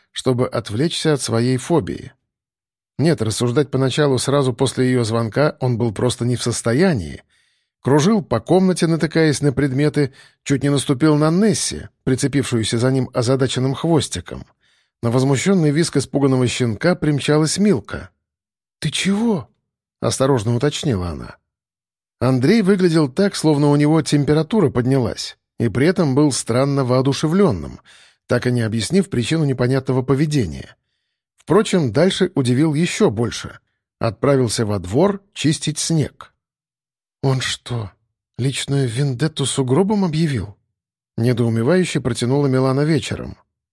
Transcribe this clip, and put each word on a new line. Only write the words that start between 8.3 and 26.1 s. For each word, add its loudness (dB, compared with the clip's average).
комнате, 2
натыкаясь 2
на 2
предметы, 0
чуть 0
не 0
наступил 2
на 2
Несси, 0
прицепившуюся 0
за 2
ним -2
озадаченным 0
хвостиком. -4
На 0
возмущенный 2
визг -2
испуганного 0
щенка -2
примчалась 0
Милка. -2
«Ты -4
чего?» — -2
осторожно 0
уточнила -2
она. -12
Андрей 4
выглядел 2
так, 0
словно 2
у 4
него 4
температура 2
поднялась, -2
и 0
при 2
этом 0